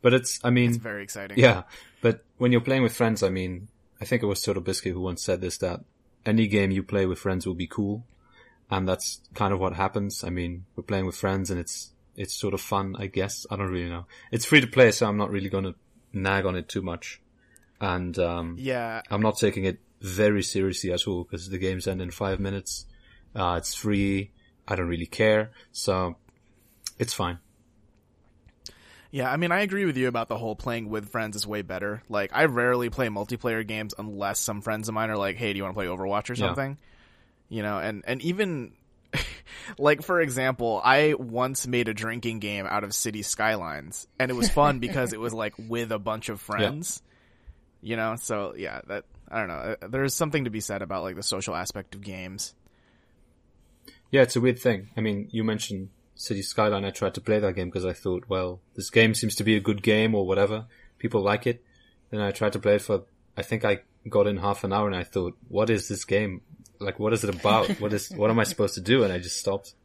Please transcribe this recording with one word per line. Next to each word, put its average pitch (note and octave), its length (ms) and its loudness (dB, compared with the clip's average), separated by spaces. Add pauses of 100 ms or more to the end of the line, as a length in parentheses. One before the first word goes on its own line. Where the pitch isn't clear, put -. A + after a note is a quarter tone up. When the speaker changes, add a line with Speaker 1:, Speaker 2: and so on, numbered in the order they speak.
Speaker 1:
But B2+ 140 6
it's, B2+ 300 0
I B2 60 4
mean, B2 200 6
Speaker 2:
It's A#2 80 0
very G#2 240 -8
exciting. G2+ 360 -6
Speaker 1:
Yeah, A2+ 240 8 (400)
but A2+ 220 4 (120)
when B2 160 4
you're A#2+ 80 8
playing C3+ 220 2
with A#2 120 2
friends, A2 280 2
I F#2+ 80 4
mean, F#2 380 -4 (320)
I A2+ 40 -10
think A#2+ 180 2
it G#2+ 40 2
was G2 160 0
Turtle F#2+ 200 0
Biscuit F#2 300 -2
who F2+ 80 -4
once F2+ 220 -4
said F2+ 180 0
this, F#2 180 -4
that F2 220 -2 (460)
any A2 200 4
game G2 240 4
you F#2+ 120 0
play G2 240 0
with F#2 120 0
friends F#2 280 -2
will F#2+ 80 -2
be F2 120 -6
cool, G#2 380 -4 (680)
and F#2+ 160 0
that's - 340 -2 (140)
kind G2+ 180 0
of F#2 80 0
what F#2 140 0
happens. G2 480 -2
I - 80 -6
mean, F2+ 360 -4 (100)
we're - 60 -10
playing F#2+ 240 -2
with F2+ 100 -4
friends, F#2+ 340 -2
and F2+ 80 -2
it's, - 340 -10 (240)
it's G2+ 180 -8
sort G2 200 -4
of F#2 60 -4
fun, G2 380 -4
I G2+ 80 -6
guess. F#2+ 440 -4
I G#2 60 -4
don't G2 140 -2
really F2+ 180 -4
know. F2 180 -8 (240)
It's A#2 140 -2
free D3+ 160 8
to B2 60 2
play, A#2+ 240 8
so A2 160 2
I'm G#2 100 0
not G#2 140 0
really G2 180 -2
gonna F#2+ 260 -2 (380)
nag F#2+ 320 0
on F#2 100 2
it F2 140 -6
too G2 140 -4
much. - 380 -8 (600)
And, F2+ 380 -2
um, E2+ 400 -2
Speaker 2:
Yeah. A#2+ 520 -4
Speaker 1:
I'm G#2 120 0
not A2 160 2
taking G2+ 260 2
it F#2 160 0 (200)
very G2+ 420 2
seriously F#2+ 500 0
at F2 160 -2
all, F2+ 160 -2
'cause F2 240 -10
the F#2+ 100 -6
games F#2 280 -2
end F#2 160 -2
in F2+ 80 -6
five F#2+ 300 -2
minutes. G2 460 -6 (480)
Uh, F2 240 0
it's - 160 -6
free. G2 580 0 (360)
I G#2 80 0
don't F2 120 0
really E2+ 180 -4
care. G#2+ 460 2 (200)
So, F#2 440 -2 (800)
it's A#2+ 160 -4
fine. F2 240 -4 (1700)
Speaker 2:
Yeah, B2+ 200 -2
I C#3 60 2
mean, E3+ 160 2
I F#3 80 4
agree G3 240 0
with D#3 120 2
you B2+ 120 4
about A#2 200 -2
the A2 80 0
whole A2 200 -4
playing A#2 320 -4
with G#2+ 220 -4
friends G#2+ 260 -4
is G#2 100 -4
way G#2 160 -4
better. F#2+ 460 -6
Like, G2+ 260 -2
I D3 120 6
rarely B2 440 2
play B2+ 180 -2
multiplayer A2 580 -4
games G#2+ 300 -6
unless G2+ 440 -4
some G#2 200 -4
friends G#2+ 280 -4
of A2+ 60 -6
mine A2 160 0
are A2 60 -2
like, G2 200 0
"Hey, A2 160 -2
do G2 60 -2
you G2 40 -2
wanna F#2+ 120 -6
play G2+ 120 -4
Overwatch F#2+ 440 -2
or B2 40 -4
Speaker 1:
Yeah. G#2+ 140 -2
Speaker 2:
something?" C3+ 300 -4 (720)
You A2 140 -6
know, G#2 160 -2
and, G2+ 280 -6
and B2+ 160 -4
even, F3 500 -2 (400)
<laughs> - 640 -10
like, D3 240 4
for F3+ 180 2
example, B2+ 640 0
I D3 300 6
once B2+ 520 -2
made B2 220 0
a A2 60 -2
drinking A2+ 460 -6
game G2+ 260 -4
out G#2 160 -2
of G#2 120 -8
City G#2+ 280 -4
Skylines, F2 880 -2 (100)
and B2+ 120 0
it B2+ 40 -2
was A#2+ 160 2
fun C#3+ 300 4
because B2 320 -2
it A2 80 -8
was, A2+ 120 -4
like, A2 260 -4
with A2+ 340 -4
a A2 80 -2
bunch A2 280 -6
of G#2 200 -8
Speaker 1:
<laughs> G#2 100 -4
Yeah. G2+ 120 2
Speaker 2:
friends. D3+ 320 -8 (840)
You A2+ 120 -4
know, A2+ 200 -2
so, G2+ 400 -6
yeah, D2 320 -8
that, G2+ 160 -6 (240)
I A2+ 120 -4
don't G2 80 -2
know. E2 340 -6
Uh, F2+ 60 -12
there C3 160 0
is C3+ 100 0
something D3+ 300 0
to A#2+ 60 -2
be A2 100 -4
said G2+ 200 -4
about, F#2+ 220 -6
like, F2+ 140 -6
the F#2+ 60 -10
social F#2+ 320 -4
aspect F#2 400 -8
of G2 60 -16
games. F#2+ 540 -12 (1600)
Speaker 1:
Yeah, C#3 120 8
it's B2 140 4
a B2 40 4
weird B2 180 4
thing. G#2+ 380 2
I A2+ 60 -4
mean, G#2 300 -2
you A2 120 -2
mentioned G2+ 460 -4 (240)
City - 260 -6
Skyline. G2+ 460 2
I G2 40 -2
tried F#2+ 240 -2
to - 60 -6
play G#2+ 200 2
that G2 140 0
game F2 160 -4
'cause F#2 140 -4
I F#2 80 0
thought, F#2 340 -4
"Well, F#2 360 -4 (120)
this G2 140 -8
game A2+ 240 6
seems A2 240 -2
to G#2 80 -2
be A2 100 6
a G#2 60 4
good G2+ 220 0
game A2 320 4
or G2+ 120 2
whatever. G2+ 400 2 (300)
People A2 240 0
like G2+ 260 2
it." A#2 160 -2 (480)
Then G#2+ 100 -4
I G2+ 100 0
tried G#2 240 0
to G#2+ 40 -2
play G#2 180 6
it G2+ 60 0
for, G2 220 0 (320)
I G2+ 60 -4
think A2 240 -2
I G2+ 160 2 (260)
got G2+ 180 6
in G2+ 120 0
half G2 260 0
an G2 80 0
hour G#2 140 2
and G2 100 -2
I F2 80 -2
thought, F2+ 320 -4 (120)
"What G#2+ 200 2
is G#2+ 200 2
this G2+ 180 -6
game? G2 340 0 (380)
Like, G2 200 -6
what G#2+ 140 2
is A2 100 2
it G2+ 120 0
about? G#2 340 4
Speaker 2:
<laughs> G2 120 -2
Speaker 1:
What G2+ 120 -2
is, G2+ 200 -4
what G#2 180 2
am A2+ 80 4
I G#2+ 60 6
supposed G2+ 320 0
to - 40 -8
do?" A2+ 240 4
And F#2+ 80 2
I F2+ 60 -2
just F2 200 -8
stopped. - 360 -4 (100)